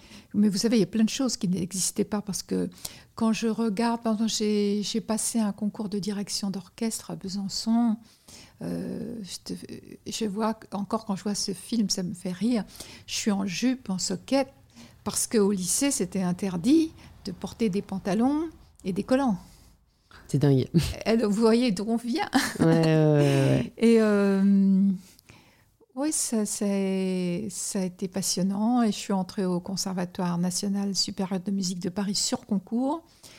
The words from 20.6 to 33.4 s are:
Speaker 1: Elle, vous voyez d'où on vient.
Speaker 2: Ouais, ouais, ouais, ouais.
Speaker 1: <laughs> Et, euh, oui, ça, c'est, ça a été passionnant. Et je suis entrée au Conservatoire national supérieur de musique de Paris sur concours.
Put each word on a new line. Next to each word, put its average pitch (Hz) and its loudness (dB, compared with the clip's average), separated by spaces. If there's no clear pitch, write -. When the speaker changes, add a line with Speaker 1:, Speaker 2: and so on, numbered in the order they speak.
Speaker 1:
Elle, 226 2
vous 208 2
voyez 233 6
d'où 196 -2
on 233 0
vient. 240 -4
Speaker 2:
Ouais, - 6
ouais, 165 6
ouais, - -
ouais. 143 4
Speaker 1:
<laughs> - -18
Et, 233 6
euh, 202 4
oui, 294 -2
ça, 214 -2
c'est, 190 -2
ça - -4
a 185 0
été 180 -6
passionnant. 196 0
Et 214 2
je - -6
suis - -4
entrée 190 -2
au 180 0
Conservatoire 180 -4
national 196 -2
supérieur 190 -4
de 196 -6
musique 190 -2
de 185 -4
Paris 202 -4
sur - -4
concours. 254 -2